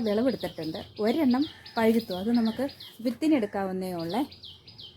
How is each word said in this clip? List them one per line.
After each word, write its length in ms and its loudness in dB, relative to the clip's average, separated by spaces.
വിളവെടുത്തിട്ടുണ്ട്. 720 0
ഒരെണ്ണം 400 4
പഴുത്തു, 440 4
അത് 100 -2
നമുക്ക് 240 0
വിത്തിനെടുക്കാവുന്നേ 840 0
ഉള്ളേ. 200 -2